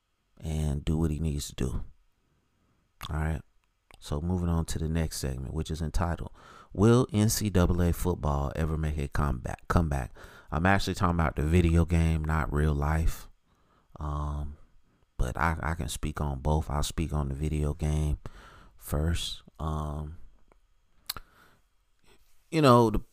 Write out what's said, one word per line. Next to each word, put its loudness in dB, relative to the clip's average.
and -2
do 2
what 2
he -2
needs -2
to -14
do. -2
All -4
right. -2
So, -6
moving 0
on 2
to -6
the -2
next -2
segment, -6
which -6
is -6
entitled, -2
"Will 6
N 2
C -2
double 4
A 4
Football -2
Ever -2
Make -2
a -4
Comeback?" -4
Comeback. 0
I'm 0
actually 2
talking 2
about 2
the -2
video 6
game, 2
not -2
real 2
life. 0
Um, -6
but -2
I, 0
I -2
can -6
speak -6
on -2
both. 0
I'll 0
speak -4
on -2
the -4
video -2
game 0
first. -4
Um, -8
you 2
know, 8
the, 0